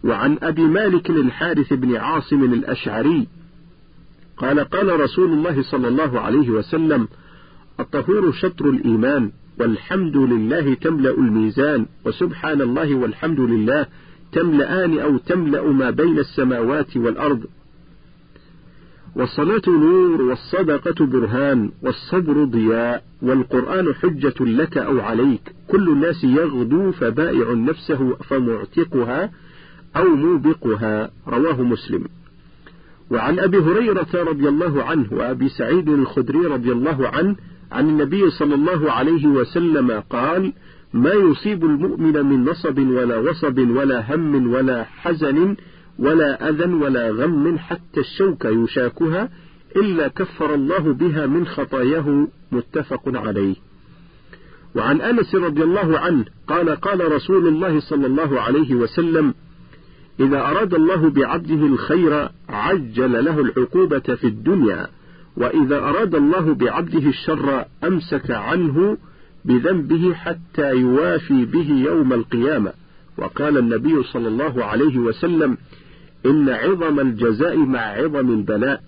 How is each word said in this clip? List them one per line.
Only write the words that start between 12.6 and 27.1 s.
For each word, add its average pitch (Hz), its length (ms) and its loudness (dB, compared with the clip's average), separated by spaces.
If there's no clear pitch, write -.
الله 143 320 0
والحمد 131 460 -2
لله 120 460 0
تملأان 165 680 2
أو 139 200 0
تملأ 151 540 0
ما 131 180 2
بين 156 280 2
السماوات 131 800 0
والأرض. 117 480 0
"والصلاة 151 520 0
نور، 170 540 4
والصدقة 156 840 0
برهان، 123 640 0
والصبر 151 640 0
ضياء، 117 600 0
والقرآن 131 720 0
حجة 143 460 -2
لك 131 380 0
أو 127 220 0
عليك، 123 540 0
كل 190 200 2
الناس 156 360 2
يغدو 139 680 2
فبائع 123 600 0